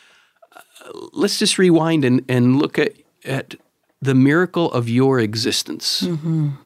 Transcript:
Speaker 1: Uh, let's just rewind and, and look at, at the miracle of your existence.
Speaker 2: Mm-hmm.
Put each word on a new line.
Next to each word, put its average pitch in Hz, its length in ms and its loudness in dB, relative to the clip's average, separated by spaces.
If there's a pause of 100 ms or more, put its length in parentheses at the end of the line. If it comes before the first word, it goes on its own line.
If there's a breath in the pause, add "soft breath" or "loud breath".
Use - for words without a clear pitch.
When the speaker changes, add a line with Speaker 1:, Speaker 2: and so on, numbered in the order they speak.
(840 soft breath)
Speaker 1:
Uh, - 300 -16
let's 196 260 -2
just 214 200 -2
rewind 165 480 4
and, 127 200 2
and 127 320 2
look 151 200 -2
at, 147 160 0 (320)
at - 280 -8 (460)
the 131 140 0
miracle 165 580 2
of 117 160 -2
your 131 320 2
existence. - 800 -4
Speaker 2:
Mm-hmm. 160 480 -2 (180)